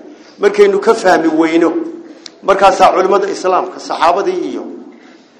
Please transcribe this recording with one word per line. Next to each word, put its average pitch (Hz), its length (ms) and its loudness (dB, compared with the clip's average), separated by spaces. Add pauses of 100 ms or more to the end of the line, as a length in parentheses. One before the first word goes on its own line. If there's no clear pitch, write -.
(400)
Markaynu 202 400 2
ka 226 140 2
fahmi 165 340 2
weyno, 160 460 0 (680)
markaasaa 190 500 4
culimada 190 380 0
Islaamka, 180 480 -4
saxaabadii 170 720 -2
iyo, 117 120 -8 (760)